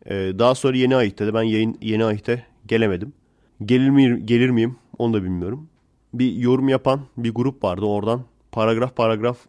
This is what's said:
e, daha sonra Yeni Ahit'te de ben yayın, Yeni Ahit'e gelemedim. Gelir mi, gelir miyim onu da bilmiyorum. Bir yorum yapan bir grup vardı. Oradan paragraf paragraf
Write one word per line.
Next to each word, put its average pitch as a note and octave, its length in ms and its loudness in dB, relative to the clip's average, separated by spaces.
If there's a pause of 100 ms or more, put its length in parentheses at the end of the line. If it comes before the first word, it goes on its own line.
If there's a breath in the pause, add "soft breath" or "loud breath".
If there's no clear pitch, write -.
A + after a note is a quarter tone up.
e, - 80 -6 (240)
daha B2 160 4
sonra C3 220 0
Yeni B2+ 200 4
Ahit'te G#2 300 0
de G#2+ 80 -2
ben A2+ 80 0
yayın, A2 380 0
Yeni A2 240 0
Ahit'e A2+ 420 -2 (200)
gelemedim. G#2+ 460 0 (520)
Gelir B2+ 260 2
mi, B2+ 360 4
gelir A#2+ 240 2
miyim A#2+ 260 0 (220)
onu A#2 160 0
da G2+ 80 0
bilmiyorum. F#2 460 -6 (460)
Bir B2 180 0
yorum B2 360 0
yapan C3 320 0 (160)
bir A#2 180 -4
grup B2+ 300 -4
vardı. F#2+ 200 -2
Oradan G#2+ 400 -2 (280)
paragraf A2+ 440 0
paragraf A2+ 420 0 (100)